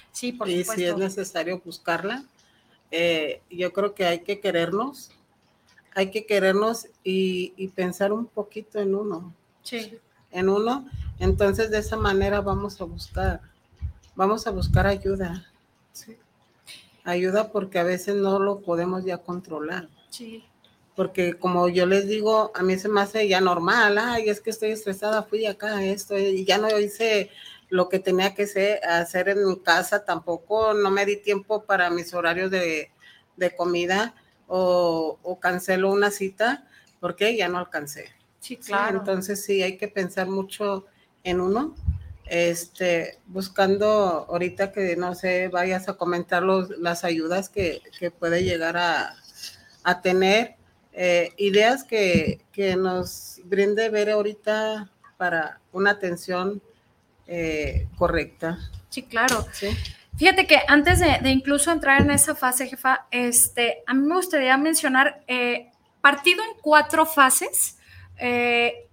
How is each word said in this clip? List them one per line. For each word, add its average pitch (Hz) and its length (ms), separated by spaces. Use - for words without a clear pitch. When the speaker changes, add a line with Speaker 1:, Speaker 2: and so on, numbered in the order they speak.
Speaker 1:
Sí, 247 220
por 226 160
Speaker 2:
Y 175 40
si 175 60
es 180 80
Speaker 1:
supuesto. 180 300
Speaker 2:
necesario 185 640
buscarla, 175 640
eh, 165 580
yo 180 220
creo 202 240
que 190 100
hay 170 140
que 202 220
querernos, 190 720
hay 190 160
que 214 140
querernos 202 600
y, 185 540
y 190 120
pensar 185 420
un 226 140
poquito 214 540
en 196 160
uno. 180 380
Speaker 1:
Sí. 226 340
Speaker 2:
En 185 180
uno. 233 380
Entonces, 196 520
de 214 80
esa 214 180
manera 202 440
vamos 196 400
a 180 40
buscar, 170 560
vamos 214 320
a 220 40
buscar 185 360
ayuda. 190 580
Speaker 1:
Sí. - 240
Speaker 2:
Ayuda 185 480
porque 190 280
a 170 40
veces 180 320
no 196 240
lo 202 220
podemos 180 440
ya 180 120
controlar. 165 680
Speaker 1:
Sí. 226 340
Speaker 2:
Porque 180 400
como 180 340
yo 180 160
les 196 220
digo, 214 460
a 185 100
mí 185 140
se 202 120
me 202 120
hace 208 260
ya 185 140
normal, 196 560
"Ay, 226 320
es 208 120
que - 80
estoy 214 220
estresada, 214 520
fui 214 220
acá, 208 380
esto", 196 340
y 196 280
ya 190 120
no 214 100
hice 208 500
lo 180 200
que 185 100
tenía 190 360
que 202 120
ser, 202 380
hacer 175 440
en 196 260
casa 185 480
tampoco, 208 680
no 202 180
me 202 140
di 202 120
tiempo 208 460
para 180 260
mis 175 240
horarios 175 380
de, 165 400
de 180 180
comida 180 580
o, 180 760
o 180 160
cancelo 185 520
una 202 200
cita 202 560
porque 202 380
ya 185 100
no 180 100
alcancé. 151 520
Speaker 1:
Sí, - 200
Speaker 2:
Sí, 208 100
Speaker 1:
claro. 202 280
Speaker 2:
entonces 196 440
sí, 196 200
hay 190 140
que 208 100
pensar 185 400
mucho 196 580
en 180 160
uno, 220 340
este, 170 1040
buscando 190 600
ahorita 180 440
que, 185 240
no 180 180
sé, 185 320
vayas 185 400
a 190 60
comentar 175 500
los, 190 340
las 170 280
ayudas 170 440
que, 170 320
que 175 120
puede 170 320
llegar 170 340
a, 165 380
a 180 180
tener, 190 540
eh, 175 440
ideas 214 480
que, 180 560
que 190 240
nos 185 720
brinde 202 440
ver 214 200
ahorita 214 800
para 170 440
una 196 200
atención, 185 680
eh, 165 600
correcta. 165 600
Speaker 1:
Sí, 247 140
claro. 226 500
Speaker 2:
Sí. 202 160
Speaker 1:
Fíjate 370 300
que 294 200
antes 294 320
de, 311 220
de 262 80
incluso 277 420
entrar 285 300
en 285 100
esa 285 240
fase, 254 320
jefa, 254 440
este, 240 760
a 247 60
mí 269 120
me 320 100
gustaría 302 420
mencionar, 285 720
eh, 240 420
partido 359 420
en 440 180
cuatro 302 440
fases, - 720
eh, 240 760